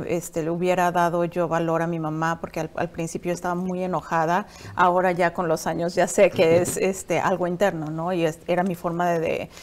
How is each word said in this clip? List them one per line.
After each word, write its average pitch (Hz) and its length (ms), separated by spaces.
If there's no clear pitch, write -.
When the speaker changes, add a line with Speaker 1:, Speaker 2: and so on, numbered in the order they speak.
Speaker 1:
este, 165 360
le 160 80
hubiera 175 400
dado 175 340
yo 170 240
valor 165 320
a 165 60
mi 170 120
mamá 160 400
porque - 220
al, 156 140
al 170 140
principio 170 440
estaba 175 220
muy 185 280
enojada. 170 600
Ahora 180 360
ya 170 220
con 175 160
los 160 180
años 170 260
ya 180 140
sé - 220
que 170 320
es, 175 160
Speaker 2:
<laughs> - 40
Speaker 1:
este, 190 380
algo 175 280
interno, 175 400
¿no? 165 260
Y 165 100
es, 156 240
era 180 160
mi 185 120
forma 175 360
de, 170 80
de, - 300